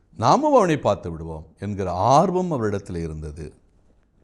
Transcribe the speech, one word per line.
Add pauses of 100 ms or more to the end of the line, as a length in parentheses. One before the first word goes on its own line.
(180)
நாமும்
அவனை
பார்த்து
விடுவோம் (140)
என்கிற
ஆர்வம்
அவரிடத்தில்
இருந்தது. (720)